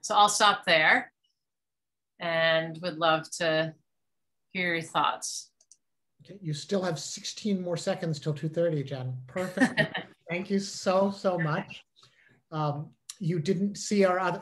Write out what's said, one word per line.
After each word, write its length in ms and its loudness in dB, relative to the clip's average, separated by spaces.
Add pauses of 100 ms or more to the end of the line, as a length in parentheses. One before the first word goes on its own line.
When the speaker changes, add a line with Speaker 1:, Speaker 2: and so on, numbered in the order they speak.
Speaker 1:
So 140 -2
I'll 140 8
stop 360 4
there 460 4 (1040)
and 640 0
would 160 -4
love 320 2 (100)
to 340 2 (800)
hear 220 0
your 60 -2
thoughts. 720 -2 (720)
Speaker 2:
Okay, 180 -18
you 120 -4
still 280 -4
have 160 -2
sixteen 640 -6
more 140 -4
seconds 420 -4
till 160 -4
two 140 -6
thirty, 360 0
Jen. 340 -6 (100)
Perfect. 540 0 (260)
Speaker 1:
<laughs> 220 -20
Speaker 2:
Thank 200 -6
you 100 2
so, 520 0
so 260 -2
much. 460 -4 (720)
Um, 380 -2 (280)
you 200 -2
didn't 380 0
see 280 2
our 120 2
other, 240 -2